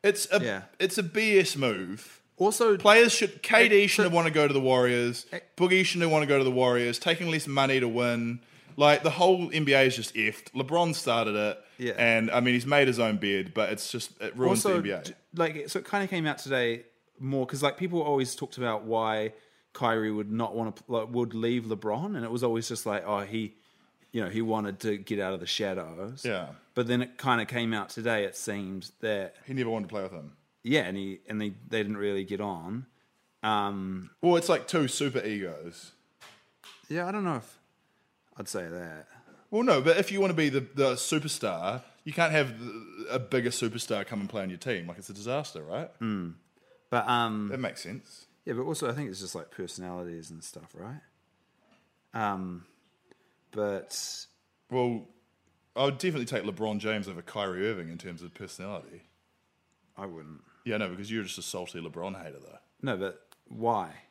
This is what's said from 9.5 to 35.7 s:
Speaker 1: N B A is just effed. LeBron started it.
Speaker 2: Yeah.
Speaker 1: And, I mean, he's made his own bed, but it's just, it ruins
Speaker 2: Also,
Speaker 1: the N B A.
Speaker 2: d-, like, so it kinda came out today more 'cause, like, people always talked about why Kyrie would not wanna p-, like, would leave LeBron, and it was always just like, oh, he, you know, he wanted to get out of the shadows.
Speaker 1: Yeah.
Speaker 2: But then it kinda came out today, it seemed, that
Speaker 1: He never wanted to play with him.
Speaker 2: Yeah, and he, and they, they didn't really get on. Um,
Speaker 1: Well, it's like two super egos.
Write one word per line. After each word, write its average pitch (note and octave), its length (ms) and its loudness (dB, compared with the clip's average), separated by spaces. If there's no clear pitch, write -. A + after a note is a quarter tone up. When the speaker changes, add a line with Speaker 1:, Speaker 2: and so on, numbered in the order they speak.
Speaker 1:
N D#3 140 0
B C#3 80 4
A C3+ 80 8
is C3 140 6
just A2+ 200 -8
effed. - 360 -2
LeBron D3+ 440 0
started A2+ 400 0
it. G#2 220 0
Speaker 2:
Yeah. A#2+ 180 -2
Speaker 1:
And, A2+ 340 4
I A#2+ 100 4
mean, B2 120 4
he's A#2+ 140 0
made C#3+ 200 6
his A#2+ 120 2
own A2 180 2
bed, F#2+ 380 -2
but G#2 160 0
it's - 200 -6
just, - 300 -10
it A2 160 -6
ruins F#3 280 4
Speaker 2:
Also, G3+ 40 4
Speaker 1:
the F#3 80 4
N G#2 60 2
B G2+ 80 -2
A. F2 120 -4
Speaker 2:
d-, - 100 -12
like, D#3 340 -2
so F#3+ 100 -4
it - 100 -12
kinda G3+ 180 -2
came F3 200 -2
out C#3+ 120 -2
today A#2+ 440 0
more C3 280 -2
'cause, C#3 160 -6
like, C#3 140 2
people F3 260 -2
always C#3 320 0
talked - 220 -10
about A2 260 -2
why A2 500 -2
Kyrie A2+ 380 2
would G#2 200 -4
not A2 240 -2
wanna A2+ 180 -2
p-, - 140 -20
like, A#2 220 -2
would A#2+ 260 -2
leave A#2 300 0
LeBron, A2 500 -4
and A#2+ 80 -4
it A#2 80 -6
was A#2+ 120 -2
always A2+ 240 0
just A2+ 180 -8
like, G2+ 220 -2
oh, G2+ 140 0
he, G#2+ 340 -6
you A#2 120 -2
know, F2+ 60 -4
he A2 140 -2
wanted G#2 380 -2
to G#2+ 160 -2
get G2+ 220 -4
out F#2+ 140 -2
of F2 60 -6
the F2 80 -10
shadows. F#2+ 760 -6
Speaker 1:
Yeah. F#2 260 -4
Speaker 2:
But B2 100 0
then B2 160 0
it B2 160 -8
kinda A#2+ 300 2
came A#2 260 -2
out G2+ 160 -4
today, A2 360 -2
it F#2 100 -8
seemed, G2 640 -8
that G2+ 360 -4
Speaker 1:
He C3+ 80 -8
never A#2+ 160 -2
wanted G#2+ 180 -4
to - 40 -12
play G2+ 100 -4
with F#2 80 -8
him. D2 220 -16
Speaker 2:
Yeah, C#3 180 2
and F#2 160 -4
he, G2 300 -8
and G#2+ 140 -6
they, G#2 120 -4
they A2+ 120 -2
didn't G#2 160 -4
really G2+ 280 -2
get G2 160 -6
on. G2+ 460 -8
Um, G2+ 680 -2
Speaker 1:
Well, F3 140 6
it's E3+ 140 0
like D#3+ 180 2
two D#3 220 0
super C3 340 -2
egos. F2 720 -8